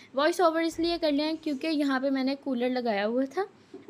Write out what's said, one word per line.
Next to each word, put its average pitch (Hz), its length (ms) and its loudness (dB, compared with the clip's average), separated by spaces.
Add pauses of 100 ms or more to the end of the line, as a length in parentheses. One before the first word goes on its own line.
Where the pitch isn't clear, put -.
(160)
वॉइस 330 260 2
ओवर 330 200 4
इसलिए 339 360 0
कर 311 140 0
लिया 302 220 0
क्योंकि 311 340 -4
यहाँ 285 340 0
पे 277 80 0
मैंने 269 260 0
कूलर 254 340 -2
लगाया 233 360 0
हुआ 247 200 0
था 370 220 -4 (420)